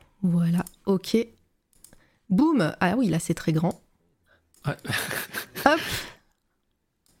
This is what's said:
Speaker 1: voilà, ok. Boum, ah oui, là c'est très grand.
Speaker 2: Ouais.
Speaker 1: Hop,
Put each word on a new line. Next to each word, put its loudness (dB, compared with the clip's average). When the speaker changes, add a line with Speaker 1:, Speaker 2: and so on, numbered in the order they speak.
Speaker 1:
voilà, 2
ok. 0
Boum, 4
ah 2
oui, 2
là 0
c'est -4
très -4
grand. 0
Speaker 2:
Ouais. -4
Speaker 1:
Hop, 4